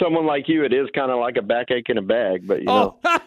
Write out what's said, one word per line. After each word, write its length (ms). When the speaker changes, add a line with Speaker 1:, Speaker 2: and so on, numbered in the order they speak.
Speaker 1:
someone 240
like 220
you, 160
it 80
is 220
kinda 220
like 200
a 60
backache 460
in 100
a 40
bag, 440
but, 120
you 100
Speaker 2:
Oh, 360
Speaker 1:
know, 220